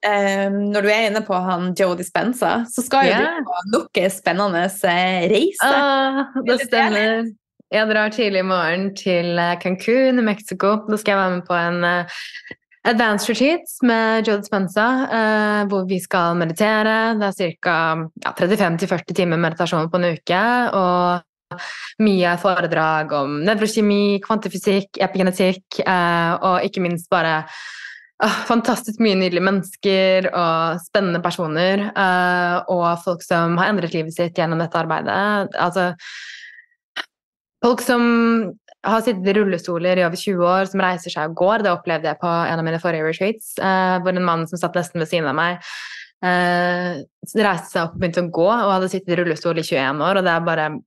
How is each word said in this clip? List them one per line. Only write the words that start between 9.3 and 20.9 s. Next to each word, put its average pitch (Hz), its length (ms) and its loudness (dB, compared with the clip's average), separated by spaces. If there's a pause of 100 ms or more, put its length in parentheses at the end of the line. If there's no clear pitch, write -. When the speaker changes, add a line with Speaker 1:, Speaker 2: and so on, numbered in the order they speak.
Speaker 2:
eh, 175 200 2
Cancun 247 600 2
i - 20 2
Mexico. 208 680 0
Da 214 80 0
skal 208 200 0
jeg - 20 2
være 185 180 0
med 180 120 -6
på 175 100 0
en, 175 260 0
eh, 175 220 0 (800)
advanced 220 440 2
retreat 277 360 2 (160)
med 226 460 2
Joe 208 100 2
Dispenza, 208 720 0
eh, 214 560 2
hvor 190 200 -2
vi 185 120 -2
skal 175 360 0
meditere. 214 840 2
Det 208 40 0
er 196 100 0
cirka, 165 760 -2 (140)
ja, - 80 -4
trettifem 180 460 2
til 185 100 -2
førti 175 280 -4
timer 175 220 2
meditasjon 165 520 0
på 170 60 -4
en 175 200 0
uke, 226 580 0
og 180 500 2 (760)